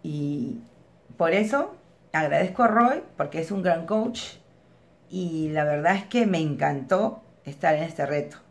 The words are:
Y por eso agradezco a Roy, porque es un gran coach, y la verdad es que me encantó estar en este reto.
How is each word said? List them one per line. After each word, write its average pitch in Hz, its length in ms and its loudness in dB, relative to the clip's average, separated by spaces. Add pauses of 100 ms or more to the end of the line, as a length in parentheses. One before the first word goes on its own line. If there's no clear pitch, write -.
Y 147 560 -4 (580)
por 165 140 2
eso 214 440 0 (360)
agradezco 156 520 2
a 226 40 6
Roy, 240 360 4 (140)
porque 147 220 -4
es 165 120 -6
un 196 100 -2
gran 170 240 2
coach, 226 520 -4 (720)
y 160 400 -4
la 151 140 0
verdad 147 320 2
es 196 100 -4
que 240 200 2
me 185 140 2
encantó 147 840 0 (220)
estar 156 300 0
en 151 80 -2
este 160 220 -4
reto. 143 320 -4 (140)